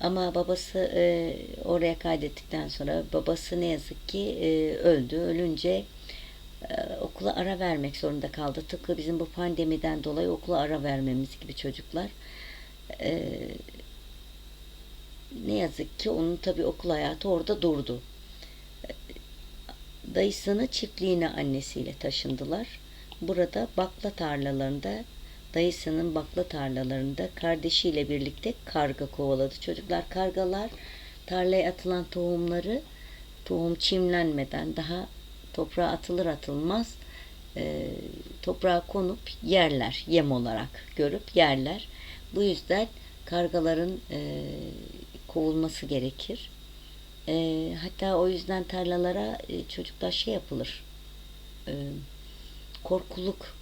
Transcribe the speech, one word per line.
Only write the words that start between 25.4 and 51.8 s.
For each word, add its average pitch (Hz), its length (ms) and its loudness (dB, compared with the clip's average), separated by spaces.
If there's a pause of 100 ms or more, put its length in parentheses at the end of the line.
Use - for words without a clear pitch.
dayısının 165 600 4
bakla 156 300 0
tarlalarında 135 880 0
kardeşiyle 160 760 2
birlikte 143 460 -2 (100)
karga 143 420 0
kovaladı. 135 540 2
Çocuklar, 175 480 -2
kargalar 185 640 2 (560)
tarlaya 185 440 4
atılan 180 400 0
tohumları, 175 720 2 (600)
tohum 170 300 2
çimlenmeden 160 1040 2
daha 170 300 -4 (500)
toprağa 160 320 2
atılır 175 380 0
atılmaz, 160 680 0 (600)
e, 151 320 -2 (540)
toprağa 180 440 4
konup 196 320 0 (240)
yerler, 156 680 6
yem 156 240 8
olarak 120 360 0 (280)
görüp 156 400 0
yerler. 151 520 6 (460)
Bu 202 80 4
yüzden 196 460 4 (360)
kargaların, 170 760 2 (100)
e, 147 340 -4 (840)
kovulması 160 580 2
gerekir. 139 640 -2 (800)
E, 156 60 2 (480)
hatta 185 340 2
o 180 120 8
yüzden 185 360 0
tarlalara, 180 720 0 (100)
e, 170 200 -4
çocuklar - 440 -6
şey 220 220 0
yapılır, - 480 -4 (840)
e, 147 40 -4 (1120)